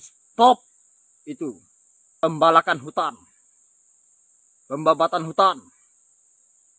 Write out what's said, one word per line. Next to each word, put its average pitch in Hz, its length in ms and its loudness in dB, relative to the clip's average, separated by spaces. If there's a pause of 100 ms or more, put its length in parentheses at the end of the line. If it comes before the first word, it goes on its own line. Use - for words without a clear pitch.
stop - 640 0 (560)
itu 147 320 -12 (640)
pembalakan 160 640 0
hutan, 151 320 -8 (1500)
pembabatan 156 560 0
hutan." 160 400 0 (1160)